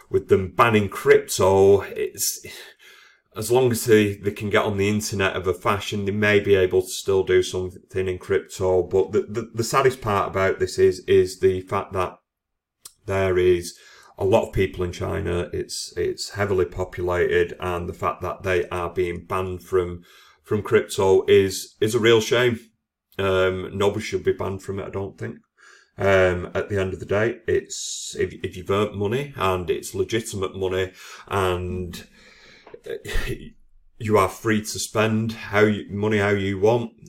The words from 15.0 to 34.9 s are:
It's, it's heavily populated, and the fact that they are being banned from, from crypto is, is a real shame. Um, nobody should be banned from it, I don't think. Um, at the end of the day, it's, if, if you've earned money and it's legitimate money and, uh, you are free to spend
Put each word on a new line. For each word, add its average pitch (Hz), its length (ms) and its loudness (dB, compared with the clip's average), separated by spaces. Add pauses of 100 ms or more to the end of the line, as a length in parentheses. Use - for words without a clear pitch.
It's, - 460 -8
it's 90 320 -4
heavily 98 340 0
populated, 90 960 -2
and 87 300 -4
the 87 40 -8
fact - 280 -4
that 87 220 -8
they 90 260 0
are 87 200 -4
being 87 360 -4
banned 92 380 -6
from, 87 400 -2 (380)
from 104 200 -2
crypto 95 640 2
is, 98 540 4
is 110 120 0
a 120 60 2
real 113 220 6
shame. 120 360 2 (600)
Um, 92 540 0
nobody 101 320 0
should 90 180 -4
be 95 80 0
banned 95 320 -4
from 98 160 -8
it, - 80 -10
I - 40 -14
don't 98 260 -8
think. - 220 -10 (580)
Um, 92 560 2
at 95 160 -4
the 101 100 -2
end 95 140 -2
of - 80 -10
the - 40 -14
day, 110 420 0
it's, - 720 -4
if, - 160 -4 (100)
if - 120 -8
you've 90 160 -6
earned 98 240 0
money 120 400 -4
and 90 340 -2
it's - 240 -4
legitimate 98 600 -4
money 92 380 -4 (340)
and, 90 800 -4 (800)
uh, - 100 -8 (1000)
you 107 200 0
are 92 100 4
free 110 320 -2
to - 180 -10
spend 110 540 -2